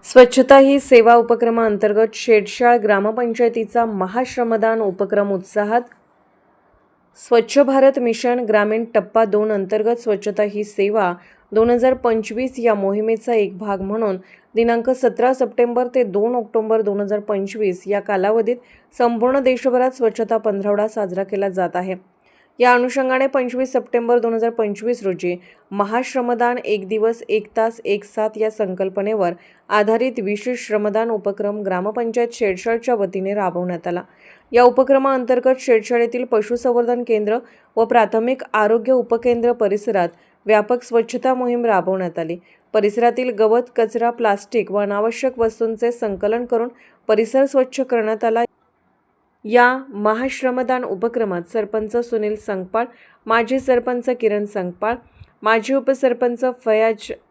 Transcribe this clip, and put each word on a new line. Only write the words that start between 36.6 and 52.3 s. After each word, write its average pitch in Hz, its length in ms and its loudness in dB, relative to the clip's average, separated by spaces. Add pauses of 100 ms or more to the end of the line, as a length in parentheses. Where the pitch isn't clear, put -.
केंद्र 214 320 0 (380)
व 226 80 4
प्राथमिक 226 580 2 (100)
आरोग्य 214 400 2
उपकेंद्र 240 600 0
परिसरात 208 560 0 (380)
व्यापक 214 360 2
स्वच्छता 233 520 -2
मोहीम 240 300 -2
राबवण्यात 185 540 0
आली. 165 180 -6 (380)
परिसरातील 233 560 0
गवत, 220 320 2 (140)
कचरा, 233 340 0
प्लास्टिक 208 640 -2
व 202 80 0
अनावश्यक 226 580 -2
वस्तूंचे 226 540 -2
संकलन 220 520 -4
करून 240 240 -2 (400)
परिसर 226 380 2
स्वच्छ 262 340 0
करण्यात 226 440 -2
आला. 233 200 2 (1000)
या 247 320 4 (120)
महाश्रमदान 247 960 -2
उपक्रमात 202 580 -4 (100)
सरपंच 214 440 -4
सुनील 220 400 -2